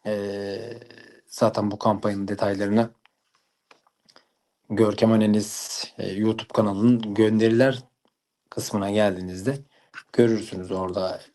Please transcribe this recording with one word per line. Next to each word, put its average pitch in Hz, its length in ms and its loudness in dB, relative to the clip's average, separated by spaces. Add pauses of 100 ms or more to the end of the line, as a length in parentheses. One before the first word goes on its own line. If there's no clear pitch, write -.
Ee, 101 720 -8 (480)
zaten 107 440 0
bu 104 80 -8
kampanyanın 101 480 -2
detaylarını 101 640 0 (1800)
Görkem 110 420 4
Analiz, 107 720 0 (140)
e, 101 100 -8
YouTube 110 460 -2
kanalının 110 600 2
gönderiler 113 680 4 (680)
kısmına 101 420 -4
geldiğinizde 98 680 -2 (560)
görürsünüz 104 580 0
orada 92 500 -4 (120)